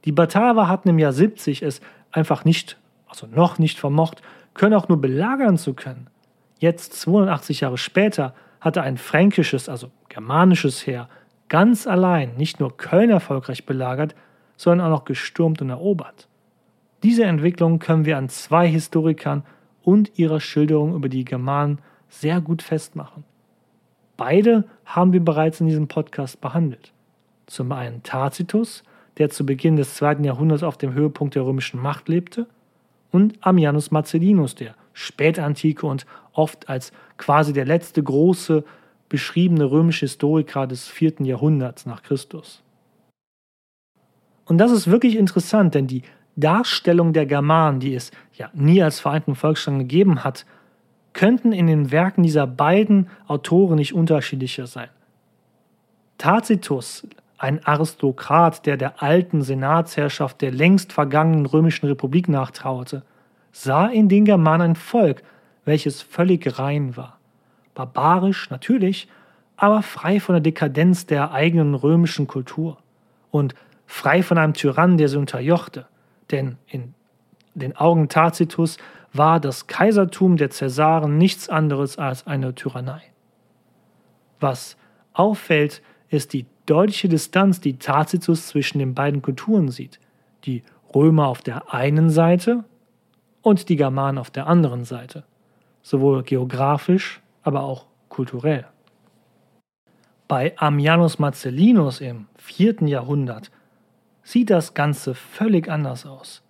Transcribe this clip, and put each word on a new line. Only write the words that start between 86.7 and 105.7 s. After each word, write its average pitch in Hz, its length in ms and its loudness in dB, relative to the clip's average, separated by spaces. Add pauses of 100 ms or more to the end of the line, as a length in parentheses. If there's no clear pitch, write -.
Distanz, 180 520 2
die 131 180 -4
Tacitus 160 720 -2
zwischen 143 300 -4
den 131 160 -2
beiden 143 260 -2
Kulturen 160 480 0
sieht. 131 320 -12 (440)
Die 127 180 -6 (320)
Römer 151 340 4
auf 123 140 -6
der - 320 -10
einen 147 340 2
Seite 175 560 2 (800)
und 196 260 2
die 170 80 2
Germanen 139 420 -2
auf 120 120 -12
der 135 160 -10
anderen 143 380 2
Seite. 123 400 -16 (580)
Sowohl 135 400 2
geografisch, 135 1000 -2 (220)
aber 139 200 -2
auch 135 220 -8 (240)
kulturell. 131 580 -4 (1600)
Bei 143 300 -2
Ammianus 156 640 2
Marcellinus 147 800 0
im 120 260 -14 (100)
vierten 214 500 -2
Jahrhundert 127 640 -4 (720)
sieht 240 260 0
das 175 240 2
Ganze 143 420 -4
völlig 202 540 -2
anders 143 380 -6